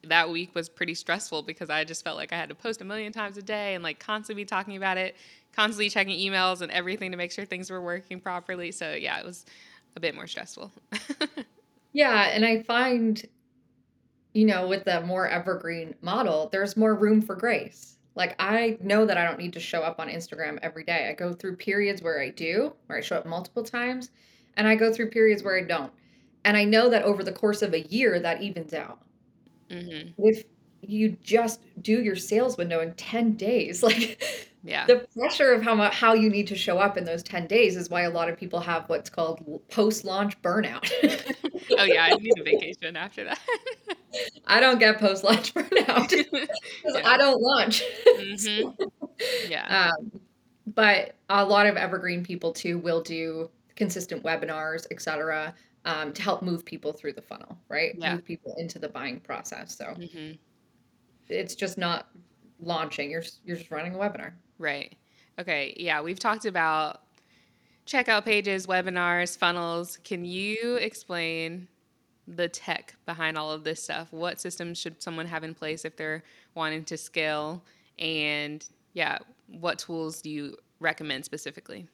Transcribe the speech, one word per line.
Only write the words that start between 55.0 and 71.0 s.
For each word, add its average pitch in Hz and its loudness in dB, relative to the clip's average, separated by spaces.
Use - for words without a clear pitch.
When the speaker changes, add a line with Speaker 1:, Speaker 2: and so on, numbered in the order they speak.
Speaker 2:
cetera, 156 -4
um, 156 -4
to - -10
help 190 0
move 175 -4
people 156 -8
through 147 -10
the - -16
funnel, - -16
right? 160 -2
Speaker 1:
Yeah. 170 -2
Speaker 2:
Move 175 -10
people - -12
into 165 -10
the 151 -8
buying 127 -8
process, - -12
so - -12
Speaker 1:
Mm-hmm. 165 -14
Speaker 2:
it's 180 -6
just 185 -6
not 175 -2
launching. 156 -6
You're 165 -4
s-, - -16
you're 175 -8
just - -16
running 165 -8
a - -8
webinar. 196 -6
Speaker 1:
Right. 143 -6
Okay, 160 -4
yeah, 156 -2
we've 175 -6
talked 220 -2
about 160 0
checkout 240 2
pages, 196 0
webinars, 180 0
funnels. 175 -2
Can 175 -8
you 208 -4
explain 175 -6